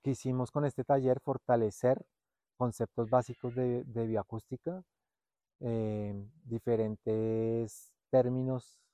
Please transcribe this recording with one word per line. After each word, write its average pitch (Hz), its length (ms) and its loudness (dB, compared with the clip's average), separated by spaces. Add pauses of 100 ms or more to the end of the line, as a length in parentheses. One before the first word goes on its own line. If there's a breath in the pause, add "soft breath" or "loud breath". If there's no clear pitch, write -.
quisimos 127 480 -2
con 147 140 0
este 135 200 -2
taller 131 360 4
fortalecer 123 840 2 (520)
conceptos 117 540 -2
básicos 123 440 0
de, 123 300 0
de 113 220 -4
bioacústica, 113 760 -6 (760)
eh, 107 540 -2 (300)
diferentes 113 1500 -2 (180)
términos 127 680 2 (160)